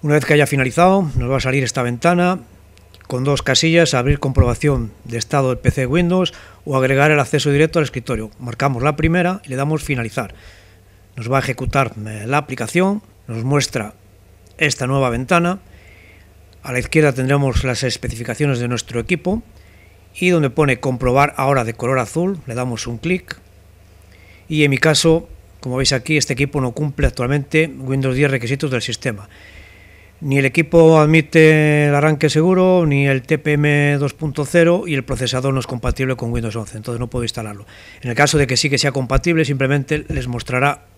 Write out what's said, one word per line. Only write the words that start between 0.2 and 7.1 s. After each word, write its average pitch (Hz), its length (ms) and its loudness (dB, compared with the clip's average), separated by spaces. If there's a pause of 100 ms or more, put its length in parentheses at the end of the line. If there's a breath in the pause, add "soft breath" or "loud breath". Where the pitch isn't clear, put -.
que 151 80 2
haya 147 140 4
finalizado, 165 680 2
nos 120 140 -2
va 135 80 0
a - 20 0
salir 131 240 0
esta 127 200 -4
ventana 175 560 0 (680)
con 127 180 -6
dos 139 200 0
casillas: 165 500 2
abrir 135 240 2
comprobación 127 760 0 (120)
de 117 160 -8
estado 135 300 0
del 120 100 -2
P 127 100 0
C 131 160 -2
Windows 175 480 0 (320 loud breath)
o 143 100 -4
agregar 135 360 4